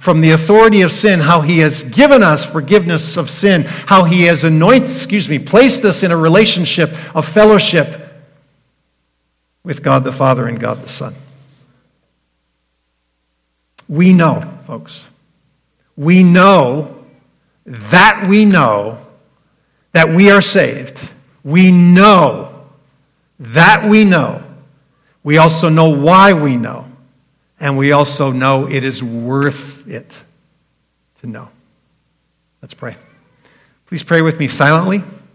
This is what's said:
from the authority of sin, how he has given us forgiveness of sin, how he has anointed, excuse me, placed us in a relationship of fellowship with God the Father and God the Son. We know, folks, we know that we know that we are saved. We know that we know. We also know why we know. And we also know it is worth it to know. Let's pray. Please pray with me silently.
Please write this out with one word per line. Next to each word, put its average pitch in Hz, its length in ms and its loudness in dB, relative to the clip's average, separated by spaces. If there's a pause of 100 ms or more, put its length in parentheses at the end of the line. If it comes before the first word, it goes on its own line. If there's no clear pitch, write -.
from 160 200 0
the 160 120 4
authority 208 500 4
of 170 100 0
sin, 196 260 0
how 160 220 2
he 160 200 0
has 151 220 0
given 180 400 2
us 151 220 0
forgiveness 165 720 -2
of 175 140 -8
sin, 190 320 0
how - 420 0
he 170 200 2
has 165 200 0
anointed, 165 460 2
excuse - 360 -6
me, 147 120 -6
placed 233 460 0
us 190 180 0
in 180 80 -2
a 170 60 0
relationship 170 800 0 (220)
of 156 100 -4
fellowship 208 760 0 (1600)
with 165 180 -12
God 135 220 -2
the 131 80 -8
Father 127 340 -2
and 117 140 -10
God 113 220 -10
the - 60 -18
Son. - 260 -14 (2750)
We 175 240 2
know, 165 300 0 (240)
folks, - 360 -20 (960)
we 170 260 2
know 175 800 0 (600)
that 175 640 0
we 214 160 4
know 117 580 0 (880)
that 165 180 0
we 190 200 4
are 202 120 4
saved. 151 560 -4 (440)
We 180 300 2
know 180 960 2 (720)
that 170 500 0
we 214 160 4
know. 170 380 -2 (800)
We 147 160 0
also 160 320 2
know 160 180 2
why 180 460 2
we 147 220 -2
know. 110 280 -10 (720)
And 139 200 -6
we 139 140 0
also 143 400 -2
know 135 360 -2
it 135 160 -6
is 131 180 -8
worth 131 840 -8
it - 340 -20 (1000)
to - 60 -20
know. 110 220 -18 (1120)
Let's - 140 -20
pray. 117 220 -18 (880)
Please 165 160 -12
pray 165 180 -2
with 160 180 -2
me 143 100 -6
silently. 170 540 -2 (320)